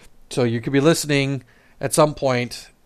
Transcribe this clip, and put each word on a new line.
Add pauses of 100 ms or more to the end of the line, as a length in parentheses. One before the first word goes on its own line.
(300)
So
you
could
be
listening (380)
at
some
point, (160)